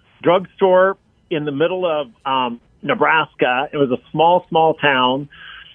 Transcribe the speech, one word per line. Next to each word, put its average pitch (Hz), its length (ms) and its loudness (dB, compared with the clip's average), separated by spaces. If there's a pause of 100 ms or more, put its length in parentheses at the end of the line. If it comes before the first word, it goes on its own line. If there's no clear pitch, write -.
(220)
drugstore 185 760 2 (320)
in 147 160 -4
the 147 60 -4
middle 170 340 -2
of, 151 260 -4 (140)
um, 127 360 -2 (220)
Nebraska. 143 880 -2
It 156 40 -6
was 139 120 0
a 123 100 -4 (120)
small, 170 360 2
small 160 280 0
town. 135 540 0 (460)